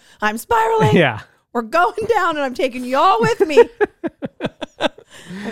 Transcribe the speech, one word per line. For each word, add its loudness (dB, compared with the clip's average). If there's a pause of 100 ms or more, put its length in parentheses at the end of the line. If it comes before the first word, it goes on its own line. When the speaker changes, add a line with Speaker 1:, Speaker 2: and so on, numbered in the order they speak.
(220)
Speaker 1:
"I'm -2
spiraling. 2
Speaker 2:
Yeah. 2 (320)
Speaker 1:
We're -4
going -2
down 0
and -4
I'm -6
taking -4
you -2
all 2
with 0
me." 4
Speaker 2:
<laughs> -4
Speaker 1:
I'm -10